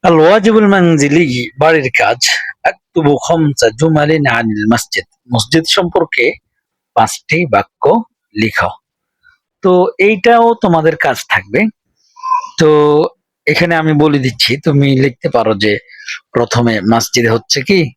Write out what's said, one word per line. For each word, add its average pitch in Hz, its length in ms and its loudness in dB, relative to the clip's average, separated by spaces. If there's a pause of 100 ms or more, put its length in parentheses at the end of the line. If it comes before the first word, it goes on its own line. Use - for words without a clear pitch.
আল 170 160 4
ওয়াজিবুল 214 480 4
মানজিলি, 151 800 2 (100)
বাড়ির 151 380 2
কাজ। 113 200 0 (460)
আকতুবু 151 540 -2
খামসা 147 520 0
জুমালিন 151 580 0
আনিল 113 360 -2 (100)
মসজিদ, - 320 -6 (300)
মসজিদ 160 320 0
সম্পর্কে 165 640 -2 (640)
পাঁচটি 156 520 -2
বাক্য - 380 -4 (520)
লিখো। 107 340 -4 (920)
তো 185 260 2 (100)
এইটাও 233 560 2
তোমাদের 165 420 0
কাজ 131 220 -4 (120)
থাকবে। 101 300 -4 (1000)
তো 156 100 4 (760)
এখানে 170 280 0
আমি 160 180 0
বলে 147 260 2
দিচ্ছি, 131 420 -4
তুমি 139 400 2
লিখতে 139 280 -2
পারো 110 260 0
যে 101 220 -2 (540)
প্রথমে 120 500 0
মসজিদ 117 460 -2
হচ্ছে 117 340 -2
কি? 190 180 0 (180)